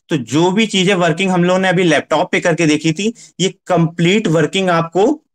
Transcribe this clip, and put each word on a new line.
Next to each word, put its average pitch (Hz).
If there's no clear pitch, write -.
तो 165
जो 139
भी 214
चीजें 190
working 175
हम 175
लोगों 185
ने 190
अभी 180
laptop 147
पे 190
करके 170
देखी 151
थी, 202
ये 185
complete 175
working 165
आपको 180